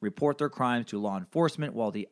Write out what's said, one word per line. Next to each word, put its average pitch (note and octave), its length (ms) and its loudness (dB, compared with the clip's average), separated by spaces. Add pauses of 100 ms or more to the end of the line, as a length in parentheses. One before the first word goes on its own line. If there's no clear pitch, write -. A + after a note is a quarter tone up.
report C#3+ 380 0
their D3 100 0
crimes B2 380 0
to G#2 120 -4
law G2+ 180 -2
enforcement, D3+ 580 0
while A2 180 0
the G2+ 200 -6